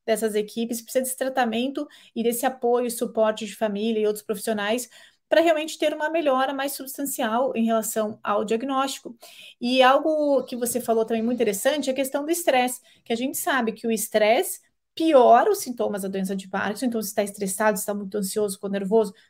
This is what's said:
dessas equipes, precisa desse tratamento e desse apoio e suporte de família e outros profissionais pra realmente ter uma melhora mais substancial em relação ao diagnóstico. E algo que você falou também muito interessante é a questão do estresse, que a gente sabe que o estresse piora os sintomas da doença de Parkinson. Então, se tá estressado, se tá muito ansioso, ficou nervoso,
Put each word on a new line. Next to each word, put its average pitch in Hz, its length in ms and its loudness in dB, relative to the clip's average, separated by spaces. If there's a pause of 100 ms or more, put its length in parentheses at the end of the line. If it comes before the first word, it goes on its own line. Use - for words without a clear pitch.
dessas 220 280 0
equipes, 226 480 -4
precisa 262 200 -2
desse 254 140 -6
tratamento 262 720 -2 (260)
e 233 80 -2
desse 233 220 0
apoio 247 420 0
e 233 40 -4
suporte 220 560 0
de 196 100 -12
família 214 440 -2
e 214 60 2
outros 208 160 -2
profissionais 214 640 -4 (440)
pra 311 100 6
realmente 311 380 2
ter 302 160 0
uma 302 160 -4
melhora 285 420 2
mais 277 200 -4
substancial 262 840 -4
em 226 80 2
relação 220 580 -2
ao 214 220 -2
diagnóstico. 262 720 -4 (420)
E 254 240 4
algo 285 600 4
que 254 120 -10
você 240 220 -4
falou 226 280 0
também 226 160 -2
muito 233 160 0
interessante 269 500 0
é 262 60 0
a - 20 -8
questão 277 260 -2
do 294 80 -2
estresse, 254 520 0 (200)
que 233 120 -4
a - 20 0
gente 262 220 -4
sabe 247 340 0
que - 140 -10
o 226 40 0
estresse 220 720 2 (340)
piora 277 560 8
os 381 100 0
sintomas 214 420 -4
da 196 60 -4
doença 190 280 -4
de 190 120 -10
Parkinson. 208 360 -4
Então, 226 160 -2
se - 140 -6
tá 208 80 0
estressado, 202 560 0
se - 80 -8
tá 208 80 -2
muito 202 240 -8
ansioso, 196 380 -2
ficou 202 120 -8
nervoso, 202 460 0 (160)